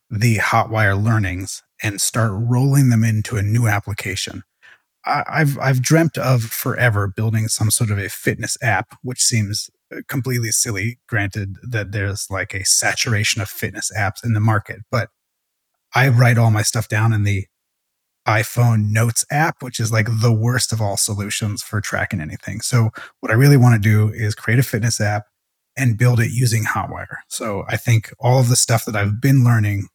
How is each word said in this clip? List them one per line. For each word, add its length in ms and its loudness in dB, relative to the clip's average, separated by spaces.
the 280 2
Hotwire 640 0
learnings 600 -2
and 180 -4
start 320 0
rolling 560 2
them 140 4
into 320 0
a 80 0
new 240 2
application. 760 -4
I, 220 -2
I've, 320 0
I've 220 2
dreamt 360 2
of 260 2
forever 640 -2
building 400 -2
some 220 0
sort 220 0
of 80 -2
a 100 -6
fitness 520 -8
app, 400 -2
which 200 -6
seems, 480 -2
uh, 140 -12
completely 440 -6
silly, 560 -2
granted 540 -4
that 300 -6
there's, 380 -4
like, 240 -6
a 100 -8
saturation 800 0
of 80 -6
fitness 480 -8
apps 260 -4
in 100 0
the 60 2
market. 400 0
But 200 -2
I 140 4
write 300 6
all 140 4
my 100 2
stuff 260 -2
down 240 2
in 120 0
the 240 -2
iPhone 680 2
Notes 380 0
app, 320 -2
which 180 -8
is, 120 -4
like, 180 0
the 240 2
worst 380 0
of 100 -2
all 140 -2
solutions 680 -4
for 180 -6
tracking 400 -4
anything. 400 -10
So 300 0
what 120 -4
I 40 2
really 220 8
wanna 220 6
do 300 4
is 260 -4
create 240 0
a 40 2
fitness 380 -2
app 240 -2
and 220 0
build 240 4
it 100 -2
using 320 0
Hotwire. 540 -6
So 400 -8
I 80 -4
think 440 0
all 200 4
of 80 4
the 80 2
stuff 300 2
that 100 -6
I've 240 0
been 240 4
learning 520 2